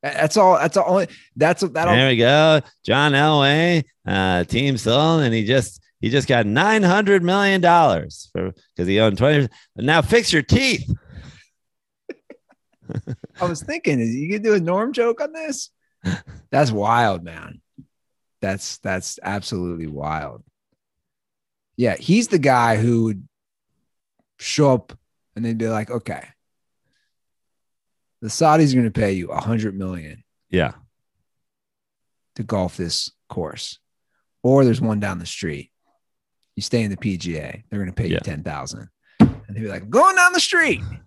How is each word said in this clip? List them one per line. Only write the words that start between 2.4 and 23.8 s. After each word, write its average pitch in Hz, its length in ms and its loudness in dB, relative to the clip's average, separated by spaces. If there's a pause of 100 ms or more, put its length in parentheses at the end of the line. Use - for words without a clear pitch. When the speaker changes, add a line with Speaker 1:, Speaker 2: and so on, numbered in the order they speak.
Speaker 2:
John 143 260 2
Elway, 151 720 2 (220)
uh, 92 380 0
team 127 340 -2
sold, 147 420 2
and 120 140 2
he 113 100 0
just, 123 380 0 (180)
he - 80 -2
just 131 200 0
got 120 180 4
nine 190 360 2
hundred 196 400 4
million 190 380 2
dollars 147 720 2
for, 90 200 -6 (220)
'cause 87 120 -4
he 98 140 0
owned 107 180 2
twenty. 139 320 2 (260)
Now 151 240 2
fix 226 320 0
your 160 80 2
teeth. 240 500 0 (1160)
<laughs> - 1300 -16
Speaker 1:
I 180 40 -2
was 175 180 -6
thinking, 285 380 -4
is 117 140 -2
you 143 160 -6
gonna 208 120 -4
do 214 120 2
a 196 60 2
Norm 190 320 -2
joke 233 280 -2
on 302 120 -6
this? 311 380 -10 (400)
Speaker 2:
<laughs> - 400 -12
Speaker 1:
That's 135 220 2
wild, 104 500 0
man. 82 380 -18 (800)
That's, 98 380 -6
that's 92 440 -6
absolutely 90 640 -6
wild. 73 560 -8 (1300)
Yeah, 113 200 0
he's 214 320 2
the 196 100 2
guy 123 380 4
who 117 280 2
would 104 240 -6 (1080)